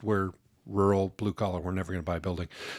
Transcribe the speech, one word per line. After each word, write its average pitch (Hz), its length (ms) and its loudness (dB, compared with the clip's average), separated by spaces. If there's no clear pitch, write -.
we're 98 280 0
rural, 98 480 4
blue 104 160 -2
collar, 90 280 -2
we're 90 100 -4
never 92 220 -2
gonna 90 100 -2
buy 85 140 -2
a 82 40 -4
building. 87 280 -4